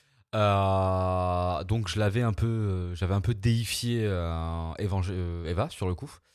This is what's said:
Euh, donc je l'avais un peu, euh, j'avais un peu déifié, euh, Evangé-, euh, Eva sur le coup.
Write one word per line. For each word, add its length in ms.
Euh, 1300
donc 240
je 100
l'avais 240
un 120
peu, 120
euh, 500
j'avais 200
un 60
peu 120
déifié, 720
euh, 720
Evangé-, 360
euh, 360
Eva 200
sur 180
le 80
coup. 160